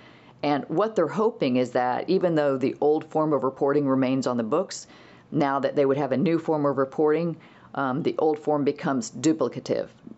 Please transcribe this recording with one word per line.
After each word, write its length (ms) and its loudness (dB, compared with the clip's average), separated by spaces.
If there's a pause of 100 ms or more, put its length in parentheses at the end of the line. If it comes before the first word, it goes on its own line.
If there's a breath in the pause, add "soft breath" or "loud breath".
(420 loud breath)
And 260 0
what 280 0
they're 100 2
hoping 500 0
is 160 0
that 360 0
even 260 2
though 220 2
the 240 0
old 240 2
form 300 0
of 100 0
reporting 420 2
remains 400 0
on 120 0
the 40 0
books, 440 -4 (440 loud breath)
now 300 0
that 160 -2
they 80 4
would 140 2
have 140 0
a 40 0
new 220 2
form 260 -2
of 140 0
reporting, 580 0 (380 loud breath)
um, 280 -2
the 160 -2
old 200 2
form 260 0
becomes 460 -2
duplicative. 760 -2 (300)